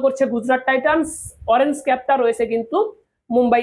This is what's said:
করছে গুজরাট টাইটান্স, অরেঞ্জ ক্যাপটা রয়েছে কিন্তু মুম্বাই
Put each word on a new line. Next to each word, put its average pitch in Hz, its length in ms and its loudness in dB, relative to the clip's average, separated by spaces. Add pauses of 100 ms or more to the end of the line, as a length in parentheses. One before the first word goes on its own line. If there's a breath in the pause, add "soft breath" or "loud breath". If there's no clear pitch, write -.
করছে 269 260 0
গুজরাট 240 400 -2
টাইটান্স, 294 400 2 (400)
অরেঞ্জ 277 380 2
ক্যাপটা 254 320 0
রয়েছে 233 300 0
কিন্তু 226 320 -2 (520)
মুম্বাই 240 320 4